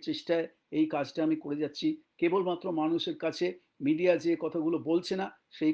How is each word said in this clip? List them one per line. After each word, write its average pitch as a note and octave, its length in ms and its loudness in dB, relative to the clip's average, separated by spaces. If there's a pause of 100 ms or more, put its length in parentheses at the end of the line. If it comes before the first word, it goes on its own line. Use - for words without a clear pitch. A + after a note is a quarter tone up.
চেষ্টায় E3 400 -2 (240)
এই D#3 240 2
কাজটা C#3+ 320 -2
আমি D#3+ 100 2
করে D3 260 -6
যাচ্ছি। D3 240 -4 (320)
কেবলমাত্র F3 540 0
মানুষের D#3+ 520 0
কাছে, E3 220 -2 (340)
মিডিয়া D#3+ 360 4
যে D#3+ 240 0
কথাগুলো E3 380 -2
বলছে E3 380 0
না, F#3+ 100 -4 (300)
সেই D#3 180 2